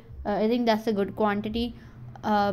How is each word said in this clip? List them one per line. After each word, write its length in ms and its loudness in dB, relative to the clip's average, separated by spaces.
uh, 160 0
I 100 4
think 200 2
that's 200 2
a 120 2
good 100 0
quantity, 580 0
uh, 840 -2